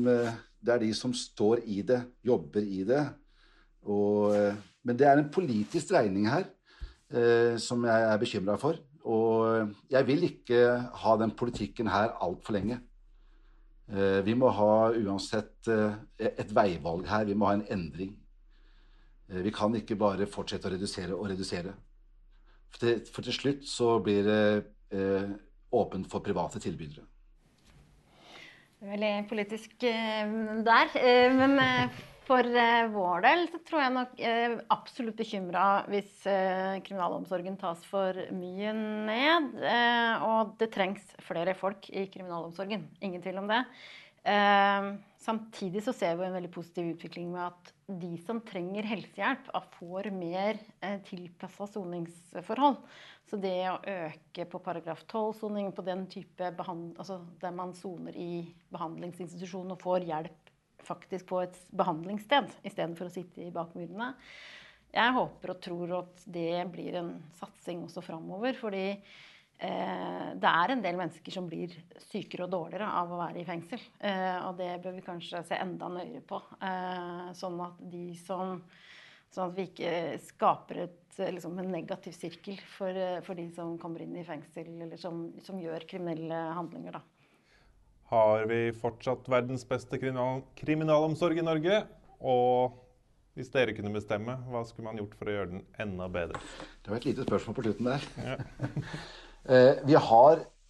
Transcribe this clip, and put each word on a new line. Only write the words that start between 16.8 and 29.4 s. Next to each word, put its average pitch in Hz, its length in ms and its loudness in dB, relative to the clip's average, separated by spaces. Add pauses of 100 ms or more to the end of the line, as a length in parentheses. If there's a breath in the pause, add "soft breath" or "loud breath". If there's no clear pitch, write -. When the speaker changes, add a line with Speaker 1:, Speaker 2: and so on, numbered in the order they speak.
Speaker 1:
her, 107 200 0
vi 101 120 0
må 101 80 4
ha 101 80 4
en 104 160 0
endring. 92 460 -6 (1120)
Eh, 92 120 -6
vi 104 100 0
kan 107 240 2
ikke 107 240 -2
bare 101 280 2
fortsette 98 420 -6
å 92 40 -2
redusere 92 420 -4
og 98 140 -4
redusere. 92 440 -6 (960)
For - 140 -20
til, 117 160 4 (100)
for - 100 -10
til 120 140 -4
slutt 139 320 -2
så 117 360 4
blir 101 200 4
det, 107 420 4 (260)
eh, 98 420 0 (380)
åpent 92 400 0
for 101 80 -4
private 90 400 -4
tilbydere. 76 460 -10 (1800 loud breath)
Speaker 2:
Veldig 208 480 -2
politisk, 220 540 -6